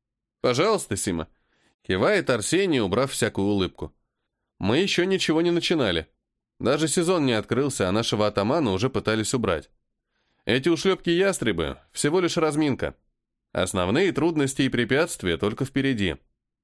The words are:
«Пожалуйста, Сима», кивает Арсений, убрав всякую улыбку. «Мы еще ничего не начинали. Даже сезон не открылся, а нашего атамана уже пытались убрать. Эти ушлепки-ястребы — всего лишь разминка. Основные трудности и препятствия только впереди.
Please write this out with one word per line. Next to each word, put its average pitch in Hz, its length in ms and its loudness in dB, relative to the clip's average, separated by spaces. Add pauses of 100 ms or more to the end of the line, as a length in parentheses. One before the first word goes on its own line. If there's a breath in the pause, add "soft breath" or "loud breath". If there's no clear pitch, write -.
(420)
«Пожалуйста, 147 540 0
Сима», 85 320 -4 (560)
кивает 127 460 0
Арсений, 151 500 2
убрав 117 320 0
всякую 104 360 -2
улыбку. 98 460 -2 (680)
«Мы 107 200 0
еще 190 240 0
ничего 180 380 0
не 170 100 2
начинали. 127 560 0 (520)
Даже 147 280 0
сезон 165 380 0
не 127 80 2
открылся, 117 560 -2
а - 20 0
нашего 107 360 0
атамана 110 440 0
уже 95 180 0
пытались 110 440 -2
убрать. 98 360 -2 (760)
Эти 135 240 2
ушлепки-ястребы — 165 1120 0 (120)
всего 151 280 0
лишь 170 180 0
разминка. 147 580 0 (580)
Основные 98 580 0
трудности 143 520 0
и 131 60 2
препятствия 120 680 -2
только 113 260 -2
впереди. 127 540 -2 (460)